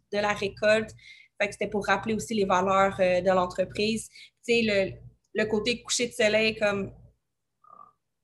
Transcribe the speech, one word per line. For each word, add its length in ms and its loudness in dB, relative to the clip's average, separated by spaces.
de 60 -2
la 140 0
récolte. 580 0
Fait 60 0
que 60 -8
c'était 160 -4
pour 160 -4
rappeler 280 0
aussi 200 -6
les 120 0
valeurs, 540 2
euh, 220 2
de 100 2
l'entreprise. 760 -2
Tu 80 2
sais, 80 4
le, 280 0
le 40 2
côté 360 -2
coucher 260 -2
de 60 -12
soleil, 440 2
comme 340 -2